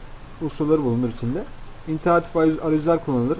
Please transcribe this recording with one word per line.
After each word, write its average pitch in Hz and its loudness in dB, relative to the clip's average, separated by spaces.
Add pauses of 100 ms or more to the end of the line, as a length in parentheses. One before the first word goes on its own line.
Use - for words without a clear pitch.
(420)
unsurları 151 2
bulunur 120 2
içinde. 120 -4 (440)
İnteraktif 170 2
arayüz-, 160 4
arayüzler 156 2
kullanılır, 131 0